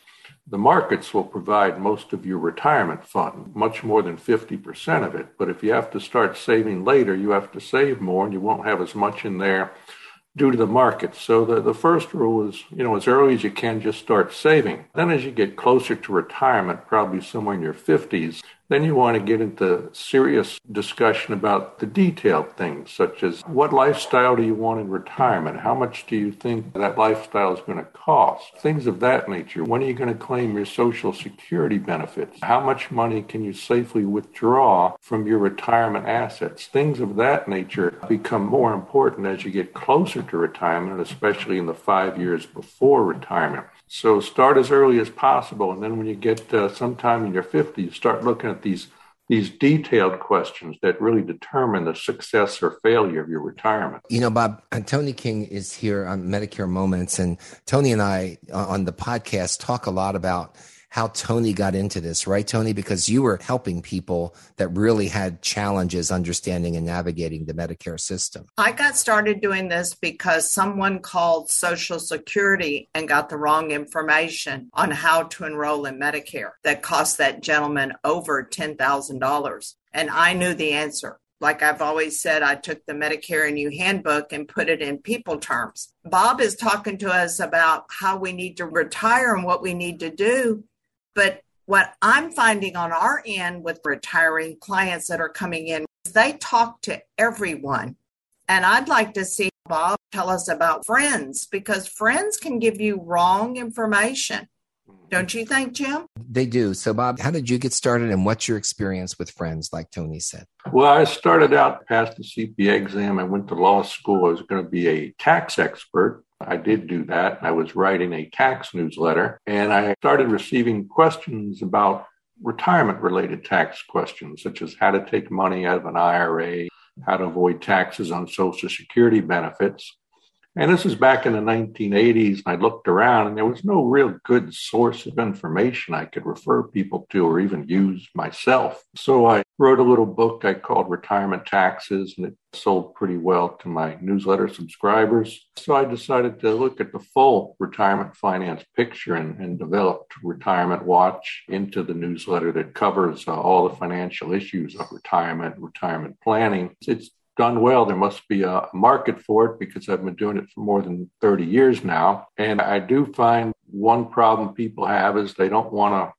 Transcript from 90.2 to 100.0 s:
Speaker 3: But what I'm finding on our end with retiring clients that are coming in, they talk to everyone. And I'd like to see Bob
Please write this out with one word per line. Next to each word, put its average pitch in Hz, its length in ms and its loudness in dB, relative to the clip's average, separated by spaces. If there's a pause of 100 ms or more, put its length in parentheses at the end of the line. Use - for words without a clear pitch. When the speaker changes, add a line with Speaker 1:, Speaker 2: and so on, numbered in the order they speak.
Speaker 3:
But 196 280 0 (240)
what 190 360 2
I'm 285 300 2
finding 202 460 0
on 170 160 -4
our 226 320 0
end 180 400 -6
with 165 180 -8
retiring 160 800 0
clients 185 480 -4
that 165 100 -4
are 160 80 -4
coming 165 400 -8
in, 160 180 -4 (280)
they 262 260 4
talk 233 440 0
to - 180 -8 (160)
everyone. 151 800 -2 (500)
And 185 180 4
I'd 240 220 4
like 226 280 2
to 190 100 -4
see 185 240 -4 (180)
Bob 170 300 0 (160)